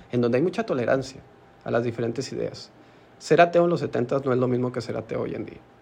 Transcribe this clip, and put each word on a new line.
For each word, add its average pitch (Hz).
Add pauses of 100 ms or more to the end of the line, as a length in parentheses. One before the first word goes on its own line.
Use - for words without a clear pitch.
(100)
en 120
donde 120
hay 143
mucha 185
tolerancia 131 (440)
a -
las 120
diferentes 117
ideas. 113 (500)
Ser 156
ateo 170
en 175
los 165
setentas 123
no 131
es 127
lo 127
mismo 123
que 123
ser 117
ateo 117
hoy 120
en 113
día. - (240)